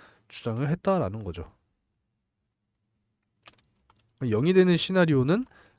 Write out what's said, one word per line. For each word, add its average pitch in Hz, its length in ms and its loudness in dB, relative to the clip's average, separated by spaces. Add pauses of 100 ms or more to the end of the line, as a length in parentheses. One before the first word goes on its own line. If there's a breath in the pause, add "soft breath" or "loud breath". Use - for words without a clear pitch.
(300 soft breath)
주장을 120 380 -8
했다라는 139 580 -4
거죠. - 280 -12 (2750)
영이 127 320 0
되는 180 220 6
시나리오는 170 680 2 (340 soft breath)